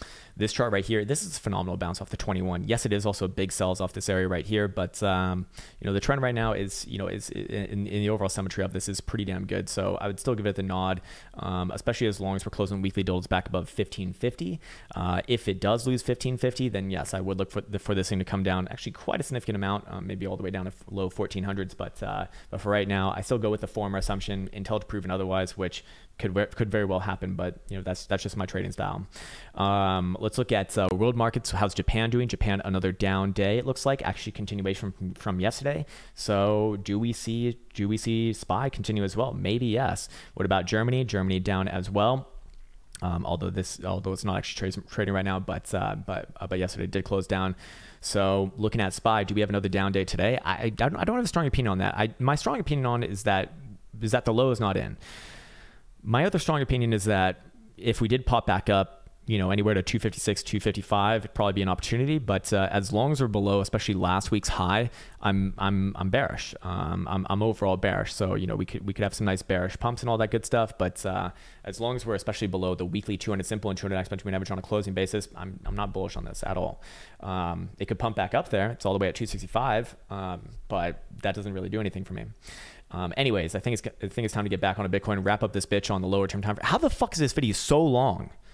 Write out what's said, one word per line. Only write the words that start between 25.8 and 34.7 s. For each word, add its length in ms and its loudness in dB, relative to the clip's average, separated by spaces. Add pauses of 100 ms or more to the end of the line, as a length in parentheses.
could 160 -2
ve-, 120 4
could 260 -2
very 140 2
well 160 0
happen, 340 -4
but, 320 -4
you 80 -6
know, 80 -6
that's, 220 -4
that's 180 0
just 140 -4
my 80 -2
trading 260 -4
style. 340 -4 (500)
Um, 640 4
let's 160 -2
look 160 2
at, 240 0
uh, 160 4
world 240 4
markets. 340 0
How's 220 2
Japan 360 2
doing? 200 2
Japan, 340 2
another 300 2
down 400 2
day, 240 4
it 80 0
looks 200 -2
like, 160 2
actually 300 -4
continuation 600 -4